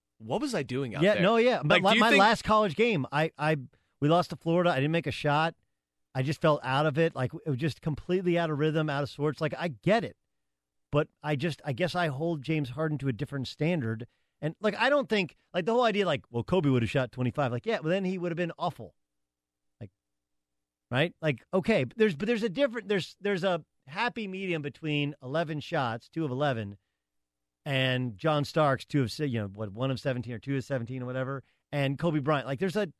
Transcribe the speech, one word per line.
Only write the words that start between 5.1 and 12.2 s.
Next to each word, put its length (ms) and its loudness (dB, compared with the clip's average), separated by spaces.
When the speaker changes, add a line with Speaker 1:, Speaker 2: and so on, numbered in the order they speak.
Speaker 2:
shot. 440 0
I 80 0
just 180 -2
felt 220 4
out 240 0
of 100 0
it. 180 2
Like, 180 -2
it 60 -4
was 80 -2
just 240 -4
completely 560 -2
out 100 0
of 100 -2
rhythm, 300 0
out 140 -2
of 80 -6
sorts. 320 -4
Like, 160 -2
I 100 -4
get 340 0
it. 140 -10
But 180 0
I 140 -2
just, 260 -4
I 120 -6
guess 200 -2
I 120 0
hold 340 -4